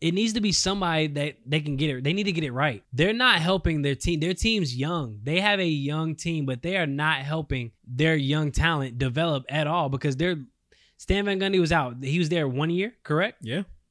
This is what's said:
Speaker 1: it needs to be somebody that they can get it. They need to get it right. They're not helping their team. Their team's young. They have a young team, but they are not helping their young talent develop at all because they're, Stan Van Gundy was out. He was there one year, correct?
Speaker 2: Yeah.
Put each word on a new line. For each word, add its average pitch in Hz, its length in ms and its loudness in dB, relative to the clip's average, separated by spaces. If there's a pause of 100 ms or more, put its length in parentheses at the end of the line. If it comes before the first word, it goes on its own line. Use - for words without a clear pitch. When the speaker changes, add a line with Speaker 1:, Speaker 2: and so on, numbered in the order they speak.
Speaker 1:
it 170 140 0
needs 220 180 2
to 226 80 -2
be 208 120 2
somebody 170 560 0
that 147 280 -4 (100)
they 151 140 0
can 147 160 -4
get 151 140 0
it. 127 140 -4
They 151 80 2
need 202 120 0
to 196 80 0
get 165 120 -2
it 135 80 -4
right. 131 300 -2 (100)
They're 160 200 4
not 233 280 4
helping 170 420 2
their 139 120 0
team. 165 260 -2
Their 175 140 0
team's 196 400 0
young. 131 480 -4
They 151 180 -2
have 202 200 2
a 185 80 0
young 151 480 -2
team, 160 300 -4
but 127 160 -4
they 185 140 -2
are 175 100 0
not 147 320 0
helping 139 520 -4 (160)
their 147 300 2
young 147 340 2
talent 139 480 0
develop 135 500 0
at 147 200 0
all 160 200 0
because 135 280 -2
they're, 170 220 0 (580)
Stan 202 280 0
Van 196 160 0
Gundy 196 200 2
was 165 120 4
out. 131 300 2
He 143 160 0
was 165 100 2
there 160 200 0
one 143 220 0
year, 190 240 -2 (100)
correct? 175 380 0
Speaker 2:
Yeah. 131 200 -4 (280)